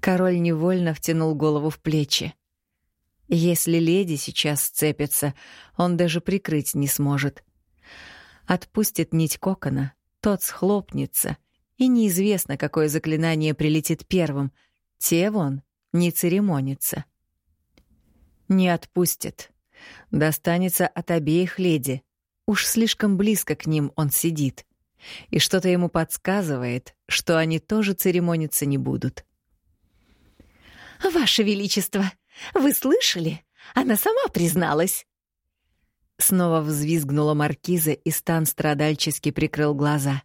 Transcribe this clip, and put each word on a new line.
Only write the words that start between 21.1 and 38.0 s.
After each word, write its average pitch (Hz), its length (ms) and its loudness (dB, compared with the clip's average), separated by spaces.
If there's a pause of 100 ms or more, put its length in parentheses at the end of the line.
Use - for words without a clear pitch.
обеих 165 480 0
леди. 143 440 0 (440)
Уж 208 200 0
слишком 214 500 0
близко 202 380 0
к - 120 -10
ним 156 300 0
он 147 140 0
сидит. 147 560 -2 (640)
И - 80 0
что-то 180 300 0
ему 180 200 2
подсказывает, 156 1040 -4 (140)
что - 300 0
они 160 200 0
тоже 202 360 0
церемониться 170 720 0
не 139 120 0
будут. 131 460 -4 (1800)
«Ваше 320 400 2
Величество, 202 680 0 (440)
вы 285 180 4
слышали? 180 720 0 (300)
Она 254 220 2
сама 453 320 0
призналась!» 165 800 0 (1120)
Снова 175 420 2
взвизгнула 151 760 0
маркиза, 151 580 0
и - 180 -4